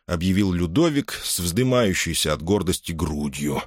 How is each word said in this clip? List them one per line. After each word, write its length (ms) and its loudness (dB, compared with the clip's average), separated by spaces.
объявил 440 2
Людовик 720 0
с 160 -4
вздымающейся 920 2
от 80 -2
гордости 500 0
грудью. 760 -4